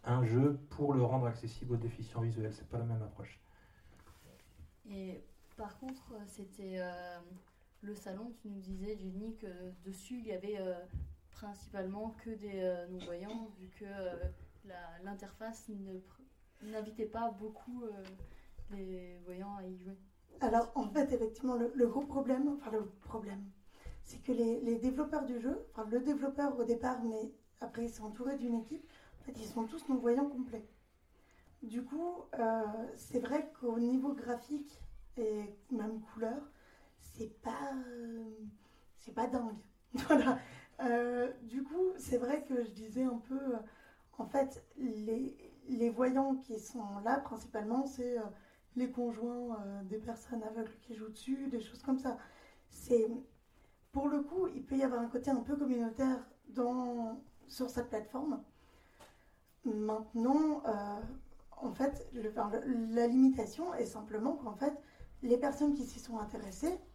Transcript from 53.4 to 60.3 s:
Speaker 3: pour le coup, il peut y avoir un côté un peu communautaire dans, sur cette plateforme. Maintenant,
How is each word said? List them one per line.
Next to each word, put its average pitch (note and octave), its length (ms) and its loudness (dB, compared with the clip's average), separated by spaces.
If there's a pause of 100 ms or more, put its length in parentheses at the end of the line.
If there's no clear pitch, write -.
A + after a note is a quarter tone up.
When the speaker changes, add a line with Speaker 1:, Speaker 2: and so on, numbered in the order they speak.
Speaker 3:
pour C#4 180 2
le C#4+ 140 4
coup, F#4 320 2
il - 100 -6
peut C4+ 120 0
y C4+ 80 6
avoir A#3+ 160 4
un A#3 80 0
côté A#3+ 220 0
un B3+ 100 6
peu C#4+ 160 0
communautaire B3+ 680 2 (240)
dans, A#3+ 720 0 (280)
sur B3+ 200 -4
cette A#3+ 200 -4
plateforme. B3+ 520 -2 (1200)
Maintenant, A3+ 1000 4